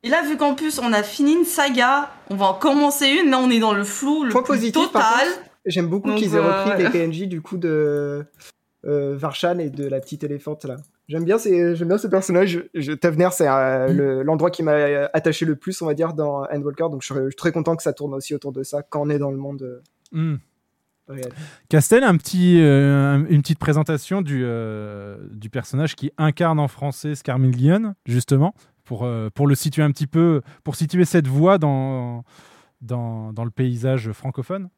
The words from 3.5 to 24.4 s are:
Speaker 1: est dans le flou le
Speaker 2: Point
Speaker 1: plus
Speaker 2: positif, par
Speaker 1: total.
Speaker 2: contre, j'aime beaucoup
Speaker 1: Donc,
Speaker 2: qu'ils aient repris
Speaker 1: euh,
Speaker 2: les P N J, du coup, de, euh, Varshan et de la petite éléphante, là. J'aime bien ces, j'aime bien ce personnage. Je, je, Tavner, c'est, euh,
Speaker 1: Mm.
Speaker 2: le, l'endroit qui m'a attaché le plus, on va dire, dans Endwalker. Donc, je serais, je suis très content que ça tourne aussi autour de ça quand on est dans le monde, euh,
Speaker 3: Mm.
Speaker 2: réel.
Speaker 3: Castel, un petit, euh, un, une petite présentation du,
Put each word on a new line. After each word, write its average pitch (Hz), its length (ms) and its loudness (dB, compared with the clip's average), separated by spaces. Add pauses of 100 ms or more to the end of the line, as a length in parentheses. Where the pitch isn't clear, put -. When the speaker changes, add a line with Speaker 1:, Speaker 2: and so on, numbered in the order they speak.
Speaker 1:
est 226 100 4
dans 214 120 2
le 202 100 0
flou 285 420 -2
le 240 60 -2
Speaker 2:
Point 196 120 2
Speaker 1:
plus - 140 -2
Speaker 2:
positif, 233 360 0
par 226 180 2
Speaker 1:
total. 247 160 2
Speaker 2:
contre, 359 140 -4 (240)
j'aime 175 220 -2
beaucoup 196 240 -2
Speaker 1:
Donc, 214 80 0
Speaker 2:
qu'ils 196 160 0
aient 170 40 4
repris 196 340 2
Speaker 1:
euh, 196 120 0
Speaker 2:
les - 60 2
P 180 80 0
N 165 160 0
J, 185 140 -6
du 170 120 -6
coup, 185 160 -12
de, 147 720 -2 (600)
euh, 143 300 -2
Varshan 165 420 -2
et 156 120 -4
de 139 180 -8
la 135 120 -4
petite - 220 -12
éléphante, 143 440 -10
là. 127 100 -10 (320)
J'aime 160 160 -4
bien 202 140 2
ces, 175 360 2
j'aime 165 140 -4
bien 185 80 2
ce 214 100 -2
personnage. 190 420 2 (260)
Je, 165 80 -4
je, 139 100 -4
Tavner, 170 400 2
c'est, 165 160 2
euh, 131 400 2
Speaker 1:
Mm. 135 80 2
Speaker 2:
le, 135 260 0
l'endroit 156 280 2
qui 175 120 -8
m'a 151 120 2 (400)
attaché 160 320 0
le 151 100 0
plus, 185 240 -10
on 170 60 -6
va 151 80 0
dire, 160 180 -2
dans 147 300 -4 (100)
Endwalker. 139 380 -4
Donc, 139 100 -8
je - 80 -14
serais, 135 140 -4
je 135 60 -2
suis 135 80 -8
très 170 140 -2
content 165 260 -2
que 160 60 -10
ça 143 120 -2
tourne 143 180 -8
aussi 135 220 -8
autour 143 180 -8
de 135 100 -8
ça 143 200 -8
quand - 240 -6
on - 20 -2
est 147 100 0
dans 143 120 -2
le 139 80 -6
monde, 139 240 -10
euh, 123 180 -14 (320)
Speaker 3:
Mm. 160 240 -2 (720)
Speaker 2:
réel. 131 240 -12 (380)
Speaker 3:
Castel, 214 340 6
un 202 140 6
petit, 180 420 4
euh, 139 540 6
un, 143 160 4
une 151 100 6
petite 147 180 -2
présentation 156 640 -2
du, 143 240 -2